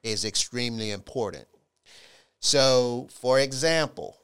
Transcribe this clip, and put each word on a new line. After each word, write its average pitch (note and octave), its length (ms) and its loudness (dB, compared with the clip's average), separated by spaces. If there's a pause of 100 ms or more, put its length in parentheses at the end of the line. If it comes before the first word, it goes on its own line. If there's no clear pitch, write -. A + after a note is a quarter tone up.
is A2 220 -4
extremely A2+ 680 -4
important. F#2+ 540 -8 (920)
So, B2+ 760 2
for B2+ 260 2
example C#3+ 840 -2